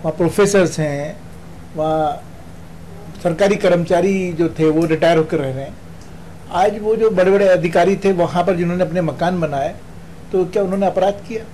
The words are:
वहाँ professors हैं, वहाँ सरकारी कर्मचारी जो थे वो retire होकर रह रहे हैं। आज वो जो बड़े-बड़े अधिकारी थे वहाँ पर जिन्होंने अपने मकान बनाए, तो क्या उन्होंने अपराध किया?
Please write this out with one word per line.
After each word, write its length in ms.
वहाँ 80
professors 680
हैं, 400
वहाँ 460
सरकारी 320
कर्मचारी 760
जो 160
थे 200
वो 160
retire 320
होकर 200
रह 160
रहे 100
हैं। 100
आज 300
वो 140
जो 140
बड़े-बड़े 380
अधिकारी 480
थे 160
वहाँ 320
पर 120
जिन्होंने 280
अपने 180
मकान 380
बनाए, 360
तो 140
क्या 180
उन्होंने 220
अपराध 280
किया? 160